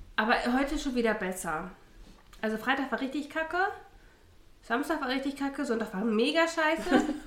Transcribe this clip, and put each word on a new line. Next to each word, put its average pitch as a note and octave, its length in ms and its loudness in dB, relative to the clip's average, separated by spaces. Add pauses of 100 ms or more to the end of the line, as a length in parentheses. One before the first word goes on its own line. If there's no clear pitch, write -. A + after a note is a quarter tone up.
(160)
Aber A3 200 4 (220)
heute C#4+ 200 0
schon C#4 180 -2
wieder A3+ 200 4
besser. F#3 560 -6 (680)
Also A3 160 0
Freitag C4 340 0
war A3 100 -2
richtig C4+ 280 -4
kacke, D#4+ 280 -4 (1080)
Samstag D4 380 -2
war C4 80 -2
richtig C4+ 280 -2
kacke, C#4 280 -4
Sonntag A3 280 -2
war F#3 100 -2
mega A#3+ 440 4
scheiße D#4 560 2 (240)